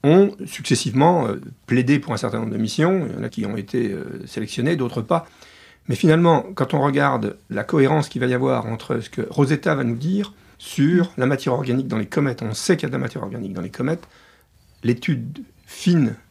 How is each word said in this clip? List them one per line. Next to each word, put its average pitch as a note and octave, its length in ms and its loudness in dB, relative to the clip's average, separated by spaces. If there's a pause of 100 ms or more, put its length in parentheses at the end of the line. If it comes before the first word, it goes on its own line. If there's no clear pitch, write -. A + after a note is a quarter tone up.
ont F#3 260 8 (160)
successivement, C#3 800 2
euh, G2 160 -4 (240)
plaidé B2+ 320 4
pour C#3+ 160 -4
un G#2+ 40 -2
certain A2+ 200 -4
nombre A2+ 140 -4
de G#2+ 80 -4
missions. D3+ 500 0
Il - 60 -8
y - 40 -10
en A2 40 -6
a A#2 60 -6
qui A2 180 -6
ont G#2+ 100 -6
été, G#2+ 340 -4
euh, - 360 -10
sélectionnées, B2 480 -4
d'autres B2 260 -4
pas. E3 240 -2 (640)
Mais A#2+ 80 0
finalement, E3 580 6
quand - 220 -2
on C#3+ 40 2
regarde C3+ 580 0 (120)
la G#2+ 140 -4
cohérence D3 440 2
qu'il - 140 -6
va B2+ 60 0
y B2+ 80 0
avoir B2 320 0
entre A2+ 320 -4
ce A2+ 100 -12
que - 220 -6
Rosetta D3 420 2
va C3+ 100 -2
nous A#2 120 0
dire F#3 400 -4 (240)
sur F3 580 2
la B2+ 80 2
matière C3+ 300 0
organique B2 320 -2
dans A2 100 -2
les G#2+ 80 -2
comètes, C3+ 380 -2
on A2 100 -4
sait E3+ 240 0
qu'il - 60 -6
y - 20 -4
a C#3 40 -4
de B2 40 -6
la C3+ 60 -4
matière - 240 -6
organique - 300 -8
dans F2 100 -6
les F#2 80 -8
comètes, - 360 -4 (760)
l'étude B2 560 -2 (260)
fine D3+ 480 2 (180)